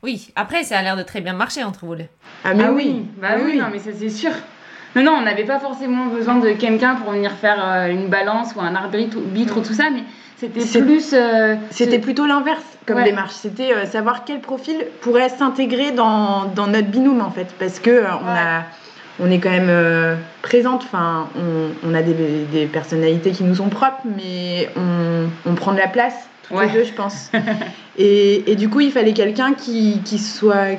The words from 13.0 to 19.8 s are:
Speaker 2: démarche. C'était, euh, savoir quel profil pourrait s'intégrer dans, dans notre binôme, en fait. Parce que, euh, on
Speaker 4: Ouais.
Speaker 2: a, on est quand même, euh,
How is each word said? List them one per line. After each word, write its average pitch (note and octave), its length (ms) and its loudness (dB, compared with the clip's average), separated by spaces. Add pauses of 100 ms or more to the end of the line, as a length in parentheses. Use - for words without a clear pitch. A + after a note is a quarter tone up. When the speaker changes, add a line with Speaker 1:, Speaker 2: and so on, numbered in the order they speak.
Speaker 2:
démarche. G3 300 0
C'était, A#3+ 400 -4
euh, G3+ 120 0
savoir A3+ 380 -2
quel C#4+ 160 -10
profil D4 380 -6 (240)
pourrait A#3+ 280 4
s'intégrer C4 600 0
dans, G#3+ 540 2
dans G3 220 -2
notre G#3 200 2
binôme, B3+ 340 2
en F#3+ 80 -4
fait. F3+ 180 -8 (120)
Parce F3+ 200 -4
que, A#3 100 2
euh, A#3+ 160 6 (160)
on - 40 -6
Speaker 4:
Ouais. F3+ 140 -2
Speaker 2:
a, E3 240 -2 (560)
on F3+ 100 2
est F3+ 100 4
quand F#3 120 0
même, F3+ 180 2
euh, E3 460 2 (260)